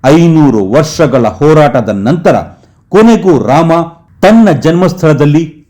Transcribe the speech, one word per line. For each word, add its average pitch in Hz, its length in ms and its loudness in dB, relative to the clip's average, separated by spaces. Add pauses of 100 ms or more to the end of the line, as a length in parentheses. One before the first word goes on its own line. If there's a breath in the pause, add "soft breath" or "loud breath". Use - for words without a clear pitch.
ಐನೂರು 156 640 2
ವರ್ಷಗಳ 131 580 -2
ಹೋರಾಟದ 135 600 0
ನಂತರ 123 460 -2 (560 soft breath)
ಕೊನೆಗೂ 185 520 2
ರಾಮ 156 280 0 (500)
ತನ್ನ 214 300 4
ಜನ್ಮಸ್ಥಳದಲ್ಲಿ 156 960 0 (240)